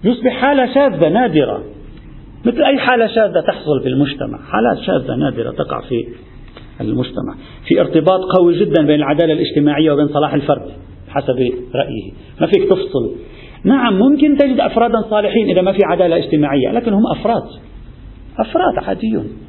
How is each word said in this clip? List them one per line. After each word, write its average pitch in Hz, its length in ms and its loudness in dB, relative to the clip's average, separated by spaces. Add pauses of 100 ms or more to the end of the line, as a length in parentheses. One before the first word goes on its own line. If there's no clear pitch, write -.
يصبح 247 380 0
حالة 269 320 2
شاذة 190 360 2
نادرة، 156 540 0 (800)
مثل 233 180 2
أي 277 140 2
حالة 247 300 2
شاذة 196 400 2
تحصل 147 360 -2
في 135 60 -2
المجتمع، 135 500 -2 (120)
حالات - 340 0
شاذة 135 300 -2
نادرة 123 360 -2
تقع - 380 -6
في 117 180 -4 (760)
المجتمع، 110 540 -4 (320)
في - 140 2
ارتباط 170 380 2 (180)
قوي 175 220 4
جدًا 160 260 2
بين 151 100 4
العدالة 151 380 2
الاجتماعية 147 580 2
وبين 143 160 2
صلاح 147 260 0
الفرد 143 380 -2 (380)
حسب 139 260 -2 (400)
رأيه. 117 360 -6 (300)
ما - 60 0
فيك 196 220 2
تفصل. 143 460 0 (480)
نعم، 233 360 2
ممكن 277 380 4
تجد 269 220 4
أفرادًا 226 500 0
صالحين 208 400 2
إذا 180 120 2
ما 185 100 0
في 185 120 -2
عدالة 175 340 2
اجتماعية، 143 540 0
لكن 233 220 -2
هم 202 180 2
أفراد، 202 320 -2 (960)
أفراد 339 440 -2
عاديون. 202 440 -4 (220)